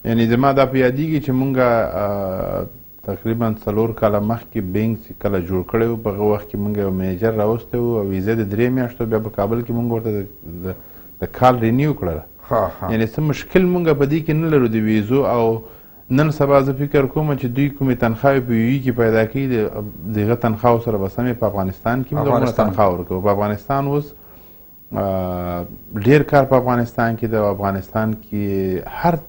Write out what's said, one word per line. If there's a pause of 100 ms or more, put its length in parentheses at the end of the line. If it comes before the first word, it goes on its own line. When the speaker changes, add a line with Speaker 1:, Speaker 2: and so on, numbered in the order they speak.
Speaker 1:
یعنی
زما
دا
په
یادېږي
چې
مونږ،
آ، (440)
تقریباً (120)
څلور (120)
کاله
مخکې (140)
بینک
چې (100)
کله (100)
جوړ
کړی
و،
په
هغه
وخت
کې
مونږ
یو
منیجر
راوستی
و
او
ویزه
د
درې
میاشتو،
بیا
په
کابل
کې
مونږ
ورته
د، (440)
د، (460)
د (140)
کال
رینیو
کړله. (260)
Speaker 2:
ښه، (120)
ښه.
Speaker 1:
یعنی
څه
مشکل
مونږ (160)
په
دې
کې
نه
لرو
د
ویزو.
او (480)
نن
سبا
زه
فکر
کوم
چې (100)
دوی (100)
کومې
تنخواوې
په
یو
اې
کې
پیدا
کوي،
د، (600)
د
هغه
تنخواو
سره
به
سمې
په
افغانستان
کې
هم
دومره
Speaker 2:
افغانستان.
Speaker 1:
تنخوا
ورکوي.
په
افغانستان
اوس، (880)
آ، (320)
ډېر
کار
په
افغانستان
کې
ده.
او
افغانستان
کې (580)
هر (140)